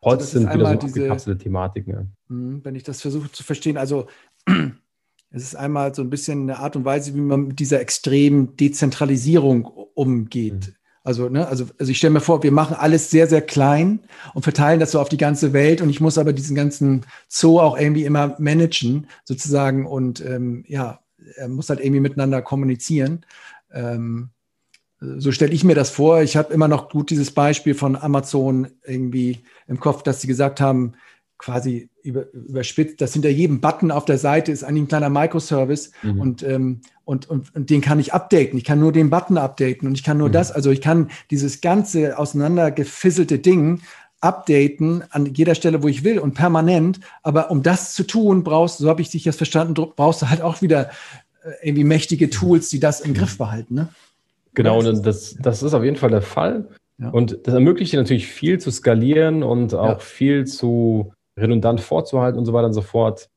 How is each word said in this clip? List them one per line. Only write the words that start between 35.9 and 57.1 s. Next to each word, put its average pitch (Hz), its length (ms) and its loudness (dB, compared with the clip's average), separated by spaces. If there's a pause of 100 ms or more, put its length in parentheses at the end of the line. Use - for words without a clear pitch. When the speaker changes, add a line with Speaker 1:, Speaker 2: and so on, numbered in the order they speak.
Speaker 2:
Mhm. 101 180 -2
Speaker 1:
und, 127 220 -4
ähm, 131 380 -4 (240)
und, 131 240 -6
und, 139 260 -6
und 143 160 -8
den 147 100 4
kann 147 180 2
ich - 140 -2
updaten. 160 440 2
Ich 120 80 -6
kann 147 140 2
nur 156 120 4
den 160 180 4
Button 165 280 2
updaten 135 500 -2
und 135 80 -2
ich 135 80 -10
kann 147 160 0
nur 147 80 2
Speaker 2:
Mhm. 113 60 2
Speaker 1:
das, - 180 2
also 143 180 0
ich 135 120 2
kann 160 280 2 (220)
dieses 139 300 -4
ganze 170 580 0
auseinandergefisselte 151 1200 0
Ding 170 420 4 (400)
updaten 160 880 2
an 143 220 0
jeder 160 220 4
Stelle, 160 260 0
wo 147 60 2
ich 131 160 -2
will 208 160 2
und 143 140 -2
permanent. 165 680 2 (240)
Aber 156 280 0
um 139 120 0
das 175 300 0
zu 196 100 -2
tun, 196 400 2
brauchst 165 360 0
du, 143 40 -4
so 151 60 4
habe 160 120 2
ich - 80 -4
dich - 140 -8
jetzt 160 140 -2
verstanden, 165 380 0
dr-, 156 200 -4
brauchst 160 260 2
du 131 80 -2
halt 156 120 2
auch 165 200 -4
wieder, 151 280 2 (520)
äh, 160 280 -10
irgendwie 147 160 2
mächtige 160 420 2
Speaker 2:
Mhm. - 40 -2
Speaker 1:
Tools, 175 380 2
die 139 120 -4
das 147 180 0
im 147 120 -4
Speaker 2:
Mhm. 131 40 0
Speaker 1:
Griff - 220 -2
behalten, 113 380 -6
ne? 160 120 -2 (680)
Speaker 2:
Genau, 113 260 2
Speaker 1:
Ja, 117 80 2
das 110 100 0
Speaker 2:
und 101 80 -2
Speaker 1:
ist - 280 -4
Speaker 2:
das, - 60 -20
das 117 220 -2
ist 147 100 -2
auf 120 120 2
jeden 139 100 0
Fall 131 140 0
der 110 120 2
Fall. - 460 -4 (300)
Speaker 1:
Ja. 117 140 -10